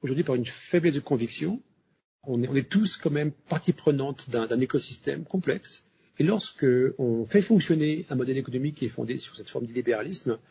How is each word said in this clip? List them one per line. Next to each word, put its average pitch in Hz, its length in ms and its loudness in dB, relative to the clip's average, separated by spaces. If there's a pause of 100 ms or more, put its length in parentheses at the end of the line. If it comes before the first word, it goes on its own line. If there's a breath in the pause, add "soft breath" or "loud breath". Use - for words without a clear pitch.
aujourd'hui 131 220 0
par 135 100 0
une 120 100 0
faiblesse 165 500 0
de 147 60 0
conviction. 147 600 -2 (640)
On 120 180 -2
est, 127 60 -2
on 135 60 -4
est 139 140 0
tous 202 300 2
quand 151 120 0
même 147 220 0
partie - 400 -2
prenante 139 560 0
d'un, 117 180 0
d'un 120 140 2
écosystème 139 640 -2
complexe. - 600 -4 (340 soft breath)
Et 143 40 2
lorsque 170 440 0 (320)
on 117 260 0
fait 202 160 4
fonctionner 160 680 2
un 139 40 -4
modèle 131 220 0
économique 135 400 -4
qui - 80 -4
est 110 60 -2
fondé 123 260 -6
sur - 180 -12
cette 104 140 -16
forme 117 160 -6
d'illibéralisme, 120 720 -2 (120)